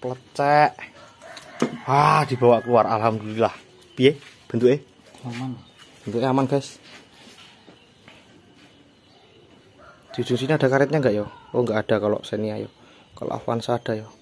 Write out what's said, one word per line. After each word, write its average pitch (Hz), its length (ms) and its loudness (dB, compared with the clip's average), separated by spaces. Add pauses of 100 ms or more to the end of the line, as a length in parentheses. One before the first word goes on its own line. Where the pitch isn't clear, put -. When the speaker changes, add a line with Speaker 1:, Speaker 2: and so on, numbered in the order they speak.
Speaker 1:
Plecek. 143 720 0 (1120)
Ah, 147 400 4
dibawa 120 400 2
keluar. 117 240 4
Alhamdulillah. 110 640 -2 (400)
Piye 135 240 4 (320)
bentuke? 123 320 2 (420)
Speaker 2:
Aman. 123 380 -10 (420)
Speaker 1:
Bentuknya 117 300 -2
aman, 135 160 0
guys. 139 320 -4 (3250)
Di 120 80 -4
ujung 123 160 -2
sini 139 160 -2
ada 147 100 0
karetnya 139 320 2
nggak 127 160 0
ya? 104 140 -4 (240)
Oh, 123 80 -2
nggak 110 280 -2
ada 110 120 2
kalau 104 240 0
Xenia 107 320 -6
ya. 107 140 -10 (420)
Kalau - 240 -8
Avanza 117 400 -4
ada - 160 -6
ya. 110 160 -8 (140)